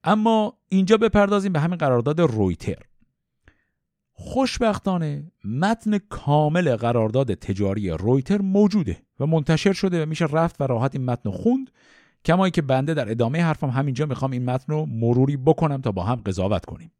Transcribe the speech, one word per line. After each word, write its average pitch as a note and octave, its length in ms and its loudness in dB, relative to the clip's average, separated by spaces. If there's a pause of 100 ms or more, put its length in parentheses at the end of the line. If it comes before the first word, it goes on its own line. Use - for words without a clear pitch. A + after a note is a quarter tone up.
اما G#3+ 540 0 (120)
اینجا F#3+ 280 4
بپردازیم G3+ 560 2
به D3 60 0
همین E3+ 180 -2
قرارداد D3 440 2
رویتر. G#2+ 560 0 (1400)
خوشبختانه F#3 1120 -2 (140)
متن G3+ 520 0
کامل D3+ 760 0
قرارداد A#2 580 0
تجاری G2 560 -2
رویتر C3 520 0
موجوده F#3+ 560 2 (220)
و C3+ 60 -2
منتشر D#3+ 480 2
شده F3+ 300 -2
و - 20 -4
می‌شه D#3+ 200 -2
رفت D#3 360 -2
و - 20 0
راحت B2+ 320 -2
این C3 100 -4
متن B2 180 -4
رو - 80 -4
خوند، B3+ 400 -2 (540)
کما F3+ 200 4
اینکه F3 160 0
بنده C3+ 320 0
در A#2+ 180 -4
ادامه A#2+ 320 0
حرفم D#3 260 -2
همینجا C3+ 360 -2
می‌خوام C3+ 260 -4
این B2 140 -4
متن B2+ 280 -4
رو D#3 120 -2
مروری B2 520 2
بکنم C#3+ 440 2
تا A#2 100 -2
با F#2 120 -4
هم A#2 120 -2
قضاوت G2 500 -2
کنیم. - 340 -16